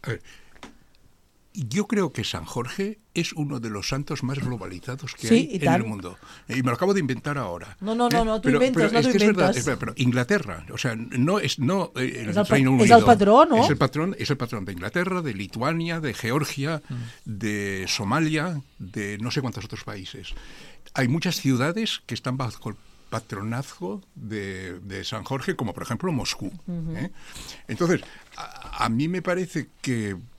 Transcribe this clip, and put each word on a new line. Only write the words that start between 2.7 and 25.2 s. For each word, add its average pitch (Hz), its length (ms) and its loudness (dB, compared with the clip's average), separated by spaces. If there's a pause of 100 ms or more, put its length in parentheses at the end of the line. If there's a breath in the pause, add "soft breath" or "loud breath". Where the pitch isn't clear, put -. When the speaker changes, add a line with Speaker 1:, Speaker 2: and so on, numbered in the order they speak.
Speaker 1:
es 165 180 -4
uno 143 280 -4
de 113 100 -6
los 101 180 -6
santos 143 340 -4
más 135 180 -2
globalizados 123 720 -8
que - 120 -8
Speaker 2:
Sí, 220 80 8
Speaker 1:
hay 262 180 4
Speaker 2:
y 208 40 -4
Speaker 1:
en 156 80 0
Speaker 2:
tal. 131 160 4
Speaker 1:
el 113 60 -2
mundo. 92 320 -8 (320 loud breath)
Y 113 60 -2
me 131 80 2
lo 123 80 4
acabo 185 200 2
de 196 80 4
inventar 139 380 -2
ahora. 87 420 -8
Speaker 2:
No, 208 140 -2
no, 240 160 2
no, 233 120 4
Speaker 1:
¿Eh? - 40 2
Speaker 2:
no, 220 160 0
tú 262 80 2
Speaker 1:
Pero, 247 80 4
Speaker 2:
inventas, 254 320 4
Speaker 1:
pero - 20 -2
Speaker 2:
no, 233 60 4
Speaker 1:
es 233 80 4
Speaker 2:
tú 254 60 4
Speaker 1:
que 208 40 4
es 196 100 6
verdad, 214 60 8 (120)
Speaker 2:
inventas. 165 120 4
Speaker 1:
es 120 80 -2
verdad, 131 160 0
pero 113 160 -6
Inglaterra, 123 720 0
o - 60 -10
sea, 123 200 -2
no 127 420 0
es, 147 200 -2
no, 180 380 0
eh, 127 160 -2 (120)
el 104 60 -4
Speaker 2:
Es 170 60 0
el - 80 4
pa-, - 120 2
Speaker 1:
Reino 131 200 6
Speaker 2:
es 190 140 8
el - 20 12
Speaker 1:
Unido. 226 140 12
Speaker 2:
patrón, 220 420 8
¿no? 247 160 6
Speaker 1:
Es 311 60 4
el 135 80 2
patrón, 156 400 0
es 107 120 -4
el 139 60 4
patrón 113 300 -6
de 98 80 -6
Inglaterra, 175 480 -2
de 143 100 -4
Lituania, 156 680 -2
de 151 140 -2
Georgia, 143 760 -2
Speaker 3:
Mm. 135 40 -6 (300 loud breath)
Speaker 1:
de 101 640 -4
Somalia, 156 720 0 (180)
de 104 400 -6
no 117 120 -4
sé 147 100 -2
cuántos 113 240 -6
otros - 200 -12
países. 95 500 -12 (580 loud breath)
Hay 127 160 2
muchas 165 320 0
ciudades 147 640 0
que - 100 -8
están 127 220 -4
bajo 120 320 -6
el 101 80 -10 (320)
patronazgo 117 960 -6 (120)
de, 98 680 -8
de 95 240 -10
San 104 200 -6